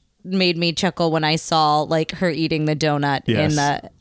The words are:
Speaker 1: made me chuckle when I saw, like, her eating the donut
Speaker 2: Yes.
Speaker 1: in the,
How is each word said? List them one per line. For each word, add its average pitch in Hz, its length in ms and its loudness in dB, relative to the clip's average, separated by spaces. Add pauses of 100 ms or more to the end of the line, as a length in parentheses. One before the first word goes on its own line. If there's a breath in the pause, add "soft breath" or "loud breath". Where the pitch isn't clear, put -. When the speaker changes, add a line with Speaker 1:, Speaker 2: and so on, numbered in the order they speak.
(260)
Speaker 1:
made 185 320 0
me 170 140 0
chuckle 165 400 -2
when 156 140 0
I 156 100 2
saw, 156 460 2
like, 160 300 -2
her 180 180 -2
eating 156 340 -2
the 151 140 0
donut 143 480 0
Speaker 2:
Yes. 151 260 2
Speaker 1:
in 151 60 0
the, 143 320 -2 (120)